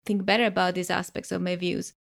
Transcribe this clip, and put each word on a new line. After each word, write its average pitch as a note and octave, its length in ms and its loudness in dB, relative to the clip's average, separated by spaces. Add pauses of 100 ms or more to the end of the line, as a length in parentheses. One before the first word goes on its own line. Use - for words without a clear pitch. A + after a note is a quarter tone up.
think G3+ 200 0
better A3 200 4
about F#3 280 2
these F3+ 160 -4
aspects - 420 -4
of F#3 100 -2
my F3+ 140 0
views." F3+ 380 -4 (120)